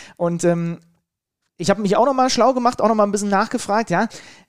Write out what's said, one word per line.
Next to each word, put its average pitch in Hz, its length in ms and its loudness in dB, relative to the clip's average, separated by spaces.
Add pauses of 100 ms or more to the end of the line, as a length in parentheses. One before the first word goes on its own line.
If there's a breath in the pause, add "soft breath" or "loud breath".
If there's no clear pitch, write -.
(180 loud breath)
und, 175 260 -2
ähm, 170 340 0 (800)
ich 180 140 -2
habe 196 100 0
mich 202 160 2
auch 226 80 4
noch 277 80 2
mal 262 160 0
schlau 240 240 2
gemacht, 247 300 -2
auch 214 60 2
noch 226 60 2
mal 214 100 2
ein 202 80 0
bisschen 202 180 -4
nachgefragt, 214 580 -2
ja. 190 200 0 (400 loud breath)